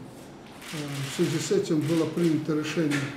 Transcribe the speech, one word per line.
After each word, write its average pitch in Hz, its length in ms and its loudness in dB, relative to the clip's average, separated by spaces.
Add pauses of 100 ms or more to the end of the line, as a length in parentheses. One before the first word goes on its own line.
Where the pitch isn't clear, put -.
(720)
Э, 160 40 -6 (340)
в - 60 -6
связи 160 220 2
с - 120 -2
этим 175 300 4
было 156 260 2
принято 160 480 2
решение 151 460 0 (160)